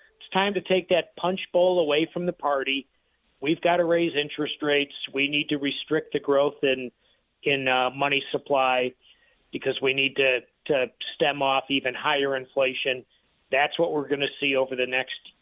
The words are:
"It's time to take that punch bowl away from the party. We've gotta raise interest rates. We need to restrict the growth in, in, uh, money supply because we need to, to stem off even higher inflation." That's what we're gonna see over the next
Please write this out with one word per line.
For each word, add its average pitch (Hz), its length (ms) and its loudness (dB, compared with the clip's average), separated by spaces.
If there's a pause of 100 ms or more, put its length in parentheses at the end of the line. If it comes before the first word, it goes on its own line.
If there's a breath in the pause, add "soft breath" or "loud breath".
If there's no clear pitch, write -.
(180 soft breath)
"It's - 160 -20
time 196 180 2
to 185 80 -4
take 185 300 0
that 170 260 0
punch 185 240 -2 (100)
bowl 180 300 4
away 151 320 2
from 175 140 -4
the 175 80 -2
party. 135 520 -2 (540)
We've 160 220 -2
gotta 175 240 4
raise 170 280 2
interest 147 460 -2
rates. 143 320 2 (220)
We 139 140 0
need 147 200 -2
to 147 80 0
restrict 143 560 -2
the 143 80 0
growth 143 420 2
in, 127 280 0 (520)
in, 139 260 0
uh, 127 200 2
money 139 340 -2 (100)
supply 131 600 0 (600 soft breath)
because 135 300 -2
we 135 100 2
need 135 220 -2
to, 131 240 2 (260)
to 131 220 0 (300)
stem 143 260 0
off 135 280 2
even 127 220 -2
higher 139 440 -2
inflation." 131 680 -2 (460)
That's 143 300 0
what 165 120 0
we're 147 140 -2
gonna 135 220 0 (100)
see 139 160 0
over 131 220 0
the 127 100 0
next 127 320 -4 (240)